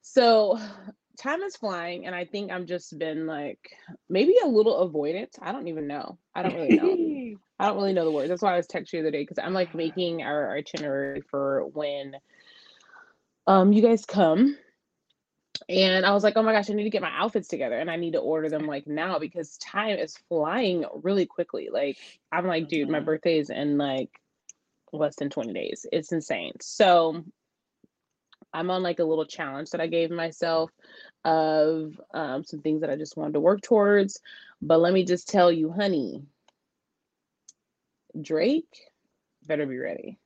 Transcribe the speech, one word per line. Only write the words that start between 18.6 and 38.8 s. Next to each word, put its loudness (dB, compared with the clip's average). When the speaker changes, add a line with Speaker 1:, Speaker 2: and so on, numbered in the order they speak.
Speaker 1:
like, -8
now -4
because -8
time -4
is -6
flying -2
really 2
quickly." -6
Like, -2
I'm -2
like, -2
"Dude, -2
my -2
Speaker 2:
Mm-hmm. -8
Speaker 1:
birthday 0
is -2
in, 0
like, -4
less -2
than -4
twenty -6
days." -8
It's -4
insane. -6
So 2
I'm -4
on, 0
like, -2
a 2
little 0
challenge -10
that -6
I -2
gave 0
myself -2
of, 2
um, -4
some -12
things 0
that -2
I -2
just -10
wanted -6
to 2
work 4
towards. 4
But 6
let 6
me 4
just -2
tell 6
you, 0
honey, -2
Drake -2